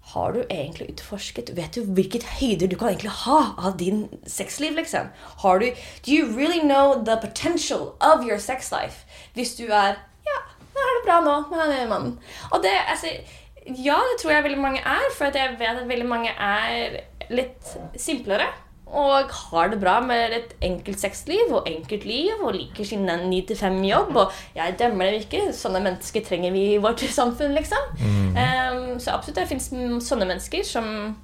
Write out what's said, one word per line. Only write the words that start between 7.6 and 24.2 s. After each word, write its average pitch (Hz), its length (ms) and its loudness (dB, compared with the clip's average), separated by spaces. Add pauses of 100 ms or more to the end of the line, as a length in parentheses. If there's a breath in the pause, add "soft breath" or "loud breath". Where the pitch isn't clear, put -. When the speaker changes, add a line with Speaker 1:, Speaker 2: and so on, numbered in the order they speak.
Speaker 1:
of 214 200 8
your 220 160 -2
sex - 320 -6
life? - 360 -6 (280 loud breath)
Hvis 240 220 -4
du 233 80 -10
er, 202 320 4 (300)
«Ja, 587 100 -2 (380)
nå 539 100 -2
er 494 140 2
det 466 80 -2
bra 339 180 8
nå 285 140 4 (100)
med 330 100 -4
han 311 140 2
ene 254 160 -2
mannen.» 208 300 -2 (340 loud breath)
Og 359 100 2
det, 381 120 4 (120)
altså, 330 200 -4 (580 loud breath)
ja, 269 320 0
det 480 240 2
tror 311 120 2
jeg 302 120 4
veldig 277 160 0
mange 269 240 0
er, 466 320 2
for 302 80 -2
at 277 100 0
jeg 262 240 0
vet 233 220 -2
at 240 80 -8
veldig 240 180 -2
mange 233 220 -2
er 226 720 -2 (300)
litt 247 420 -4 (240)
simplere, 247 540 -2 (440)
og 277 380 4
har 165 400 0
det 214 80 -2
bra 185 200 6
med 233 320 2
et 233 200 -6 (100)
enkelt 185 380 -4
sexliv, 370 500 0
og 220 160 2
enkelt 165 400 -6
liv, 269 240 0 (140)
og 233 100 0
liker 185 320 -6
sin 202 220 -2
ni-til-fem-jobb, 190 1080 2
og 208 140 6 (240 loud breath)